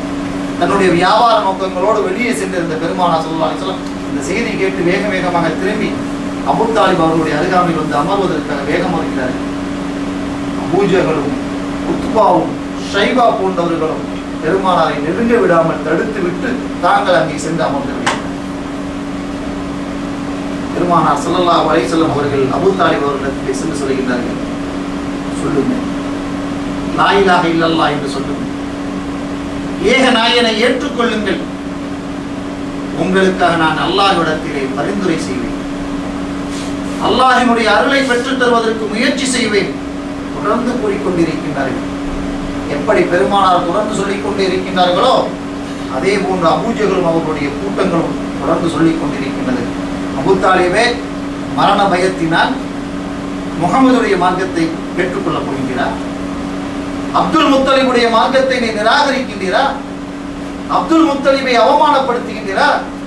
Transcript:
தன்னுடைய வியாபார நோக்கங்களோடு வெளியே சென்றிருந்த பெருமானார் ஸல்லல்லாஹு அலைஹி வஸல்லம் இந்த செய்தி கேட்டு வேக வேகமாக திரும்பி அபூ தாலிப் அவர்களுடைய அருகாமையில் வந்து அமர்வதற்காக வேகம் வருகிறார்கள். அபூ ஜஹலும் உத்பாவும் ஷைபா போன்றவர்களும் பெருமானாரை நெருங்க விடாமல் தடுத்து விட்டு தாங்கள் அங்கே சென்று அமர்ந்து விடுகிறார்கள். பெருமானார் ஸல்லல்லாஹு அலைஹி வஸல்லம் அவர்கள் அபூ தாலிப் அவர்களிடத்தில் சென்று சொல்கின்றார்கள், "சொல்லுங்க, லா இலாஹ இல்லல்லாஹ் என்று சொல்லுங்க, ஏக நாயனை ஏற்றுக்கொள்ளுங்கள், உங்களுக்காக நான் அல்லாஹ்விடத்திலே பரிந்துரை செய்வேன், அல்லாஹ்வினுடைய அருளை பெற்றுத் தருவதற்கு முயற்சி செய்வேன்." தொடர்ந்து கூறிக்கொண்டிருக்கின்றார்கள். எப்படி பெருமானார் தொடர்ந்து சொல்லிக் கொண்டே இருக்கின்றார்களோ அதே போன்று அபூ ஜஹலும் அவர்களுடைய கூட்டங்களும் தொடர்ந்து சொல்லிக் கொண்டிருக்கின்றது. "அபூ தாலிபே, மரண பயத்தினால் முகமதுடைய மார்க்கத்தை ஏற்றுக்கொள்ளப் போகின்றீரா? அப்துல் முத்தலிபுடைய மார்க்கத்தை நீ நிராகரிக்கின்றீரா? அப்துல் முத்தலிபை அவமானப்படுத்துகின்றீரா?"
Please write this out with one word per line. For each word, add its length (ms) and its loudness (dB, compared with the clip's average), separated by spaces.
தன்னுடைய 320 4
வியாபார 480 4
நோக்கங்களோடு 640 0
வெளியே 300 0
சென்றிருந்த 420 -2
பெருமானார் 440 0
ஸல்லல்லாஹு 280 -2
அலைஹி 160 -4
வஸல்லம் 200 -4
இந்த 100 -2
செய்தி 360 -2
கேட்டு 260 0
வேக 240 2
வேகமாக 420 0
திரும்பி 420 -2
அபூ 160 2
தாலிப் 300 4
அவர்களுடைய 340 2
அருகாமையில் 440 2
வந்து 160 -2
அமர்வதற்காக 720 0
வேகம் 300 0
வருகிறார்கள். 480 -4
அபூ 200 0
ஜஹலும் 640 2
உத்பாவும் 640 2
ஷைபா 480 4
போன்றவர்களும் 760 -2
பெருமானாரை 560 2
நெருங்க 360 2
விடாமல் 480 4
தடுத்து 380 0
விட்டு 320 -2
தாங்கள் 340 4
அங்கே 220 0
சென்று 260 -2
அமர்ந்து 240 -2
விடுகிறார்கள். 400 -4
பெருமானார் 440 2
ஸல்லல்லாஹு 540 2
அலைஹி 160 2
வஸல்லம் 240 2
அவர்கள் 320 0
அபூ 240 2
தாலிப் 240 2
அவர்களிடத்தில் 520 -2
சென்று 200 -2
சொல்கின்றார்கள், 640 -2
"சொல்லுங்க, 340 0
லா 140 4
இலாஹ 340 6
இல்லல்லாஹ் 460 2
என்று 180 -2
சொல்லுங்க, 360 -4
ஏக 280 4
நாயனை 520 4
ஏற்றுக்கொள்ளுங்கள், 760 0
உங்களுக்காக 560 4
நான் 220 2
அல்லாஹ்விடத்திலே 960 0
பரிந்துரை 440 0
செய்வேன், 380 -4
அல்லாஹ்வினுடைய 600 4
அருளை 360 4
பெற்றுத் 380 0
தருவதற்கு 500 2
முயற்சி 360 0
செய்வேன்." 600 0
தொடர்ந்து 280 0
கூறிக்கொண்டிருக்கின்றார்கள். 1300 -2
எப்படி 320 2
பெருமானார் 640 2
தொடர்ந்து 300 -2
சொல்லிக் 280 -2
கொண்டே 240 0
இருக்கின்றார்களோ 760 2
அதே 220 2
போன்று 320 0
அபூ 280 0
ஜஹலும் 300 2
அவர்களுடைய 420 0
கூட்டங்களும் 520 0
தொடர்ந்து 300 0
சொல்லிக் 260 2
கொண்டிருக்கின்றது. 680 -2
"அபூ 140 2
தாலிபே, 500 4
மரண 280 4
பயத்தினால் 680 2
முகமதுடைய 540 4
மார்க்கத்தை 500 0
ஏற்றுக்கொள்ளப் 480 -2
போகின்றீரா? 420 -2
அப்துல் 400 4
முத்தலிபுடைய 560 4
மார்க்கத்தை 500 4
நீ 80 0
நிராகரிக்கின்றீரா? 960 0
அப்துல் 380 4
முத்தலிபை 460 2
அவமானப்படுத்துகின்றீரா?" 1160 4